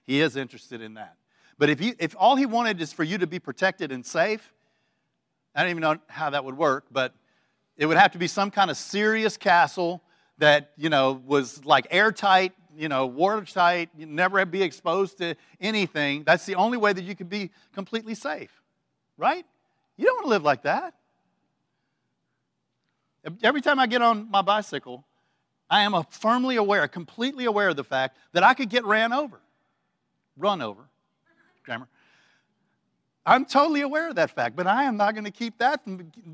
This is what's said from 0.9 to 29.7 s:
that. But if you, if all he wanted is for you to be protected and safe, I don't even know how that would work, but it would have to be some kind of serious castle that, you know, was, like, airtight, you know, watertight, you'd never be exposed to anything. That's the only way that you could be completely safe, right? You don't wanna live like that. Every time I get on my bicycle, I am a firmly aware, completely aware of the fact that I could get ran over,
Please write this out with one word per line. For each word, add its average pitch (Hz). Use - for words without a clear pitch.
that. 107
But 147
if 131
you, 226
if 165
all 233
he 277
wanted 220
is 156
for 170
you 185
to 180
be 165
protected 175
and 127
safe, 208
I 147
don't 180
even 165
know 156
how 156
that 139
would 131
work, 143
but 127
it 147
would 160
have 190
to 180
be 170
some 202
kind 196
of 135
serious 214
castle 175
that, 147
you 147
know, 135
was, 135
like, 139
airtight, 190
you 156
know, 135
watertight, 175
you'd 156
never 185
be 190
exposed 180
to 170
anything. 156
That's 165
the 190
only 226
way 208
that 190
you 190
could 175
be 196
completely 220
safe, -
right? 285
You 240
don't 508
wanna 392
live 202
like 143
that. 254
Every 277
time 285
I 254
get 240
on 226
my 202
bicycle, 170
I 196
am 202
a 165
firmly 247
aware, 202
completely 247
aware 208
of 160
the 139
fact 131
that 175
I 240
could 247
get 240
ran 220
over, 254